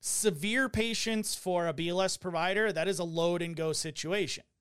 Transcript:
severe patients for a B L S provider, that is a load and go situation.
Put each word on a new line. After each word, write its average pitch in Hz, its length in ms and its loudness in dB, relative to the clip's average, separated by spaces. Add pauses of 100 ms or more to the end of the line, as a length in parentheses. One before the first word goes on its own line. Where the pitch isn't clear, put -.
severe 214 680 2
patients 220 640 0
for 175 320 0
a 165 60 0
B 165 160 -2
L 180 140 2
S 185 160 0
provider, 185 540 0
that 160 160 0
is 196 100 0
a 180 60 -2
load 170 360 2
and 170 160 -4
go 160 160 0
situation. 160 720 -4 (160)